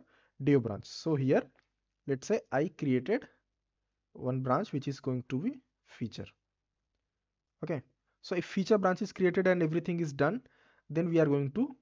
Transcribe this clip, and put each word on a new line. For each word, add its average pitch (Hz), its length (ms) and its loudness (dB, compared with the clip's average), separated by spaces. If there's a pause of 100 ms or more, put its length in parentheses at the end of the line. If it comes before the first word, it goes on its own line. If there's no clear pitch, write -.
(440)
dev 139 200 4
branch. 104 240 -6
So - 280 -4
here, 139 280 2 (640)
let's 135 180 -4
say - 160 0 (100)
I 151 260 0
created 139 500 0 (840)
one 131 280 -4
branch, 131 320 -2
which 143 140 -4
is 135 120 -6
going 127 300 -4
to 131 80 -2
be 247 220 -4 (260)
feature. - 400 -10 (1400)
Okay. 151 200 -6 (400)
So 190 120 -6
if 175 100 -2
feature 202 320 2
branch 185 240 2
is 202 100 -6
created 185 360 2
and 180 160 4
everything 170 360 0
is 156 140 -2
done, 147 300 0 (480)
then 165 180 0
we 165 100 4
are 156 60 6
going 143 260 0
to 262 300 -2